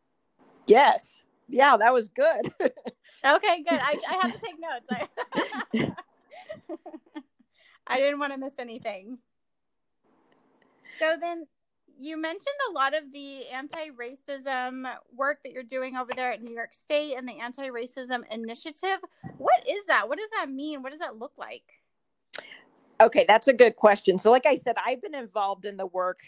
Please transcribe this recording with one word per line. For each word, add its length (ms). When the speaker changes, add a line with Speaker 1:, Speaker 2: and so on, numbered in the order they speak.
Speaker 1:
Yes. 580
Yeah, 280
that 160
was 160
good. 500
<laughs> 140
Speaker 2:
Okay, 440
good. 140
I, 160
I 140
have 100
to 140
take 140
notes. 320
I, 1000
<laughs> 0
I 100
didn't 240
wanna 180
miss 200
anything. 600
So 200
then 260
you 180
mentioned 380
a 20
lot 220
of 180
the 360
anti-racism 1400
work 260
that 100
you're 120
doing 320
over 180
there 160
at 120
New 100
York 200
State 440
and 100
the 140
anti-racism 920
initiative. 680
What 300
is 180
that? 220
What 100
does 200
that 120
mean? 320
What 80
does 100
that 180
look 180
like? 280
Speaker 1:
Okay, 260
that's 220
a 40
good 240
question. 420
So 120
like 160
I 100
said, 280
I've 180
been 140
involved 480
in 120
the 100
work 420